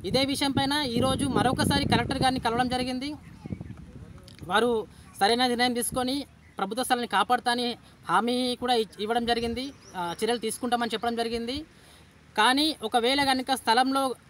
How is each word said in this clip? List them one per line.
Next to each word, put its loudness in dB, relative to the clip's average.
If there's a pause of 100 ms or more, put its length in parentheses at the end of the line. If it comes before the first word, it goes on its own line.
ఇదే 2
విషయం 0
పైన 0
ఈరోజు 0
మరొకసారి 2
కలెక్టర్ 0
గారిని 2
కలవడం 0
జరిగింది. -4 (1300)
వారు 0 (320)
సరైన 4
నిర్ణయం 2
తీసుకొని -2 (320)
ప్రభుత్వ -4
స్థలాన్ని 0
కాపాడుతా 2
అని -2 (320)
హామీ 2
కూడా -2
ఇచ్-, -2
ఇవ్వడం 0
జరిగింది. -2 (220)
ఆ, -6
చర్యలు 0
తీసుకుంటామని -2
చెప్పడం -2
జరిగింది. -4 (720)
కానీ 4
ఒకవేళ 2
కనుక 0
స్థలంలో 2 (140)